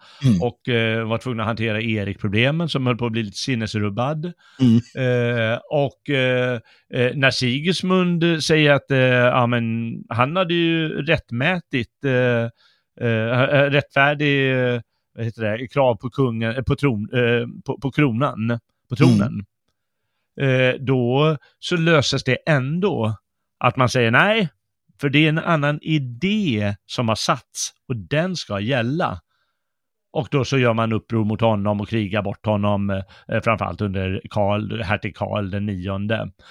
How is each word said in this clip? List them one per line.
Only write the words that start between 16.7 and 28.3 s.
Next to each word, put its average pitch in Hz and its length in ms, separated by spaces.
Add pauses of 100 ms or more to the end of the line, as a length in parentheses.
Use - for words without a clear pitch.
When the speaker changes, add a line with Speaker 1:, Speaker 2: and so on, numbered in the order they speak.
Speaker 2:
tron, 107 380
eh, 120 340 (180)
på, - 140
på 135 120
kronan, 120 680 (300)
på - 140
Speaker 1:
Mm. 120 140
Speaker 2:
tronen. 104 280 (960)
Eh, 127 320 (120)
då 131 520 (220)
så - 180
löses 160 460
det 127 220
ändå 139 680 (440)
att 123 180
man 127 120
säger: 117 220
"Nej, 185 380 (520)
för 143 80
det 147 160
är 156 40
en 156 100
annan 151 420
idé 131 920 (100)
som 123 240
har 107 60
satts - 540 (180)
och 131 80
den 151 400